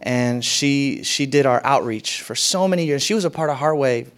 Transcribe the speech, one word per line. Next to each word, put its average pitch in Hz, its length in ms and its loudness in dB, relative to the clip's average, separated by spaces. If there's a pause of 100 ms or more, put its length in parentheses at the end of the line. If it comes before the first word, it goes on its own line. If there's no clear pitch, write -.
and 123 420 -2
she, 139 580 0
she - 240 -2
did 139 200 4
our 123 180 4
outreach 120 580 0
for - 140 -10
so 190 320 0
many 180 160 0
years. 143 180 0
She - 100 0
was 214 120 0
a 160 60 0
part 156 200 -2
of 139 80 -2
Heartway 135 480 2 (120)